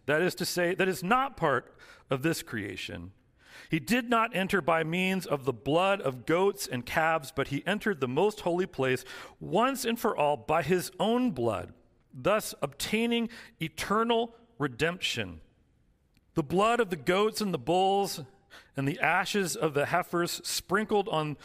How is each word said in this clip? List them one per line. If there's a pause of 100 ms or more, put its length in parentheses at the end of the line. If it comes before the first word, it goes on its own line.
that
is
to
say,
that
is
not
part (320)
of
this
creation. (580)
He
did
not
enter
by
means
of
the
blood
of
goats
and
calves,
but
he
entered
the
most
holy
place (340)
once
and
for
all
by
his
own
blood, (400)
thus
obtaining (300)
eternal (240)
redemption. (920)
The
blood
of
the
goats
and
the
bulls (560)
and
the
ashes
of
the
heifers
sprinkled
on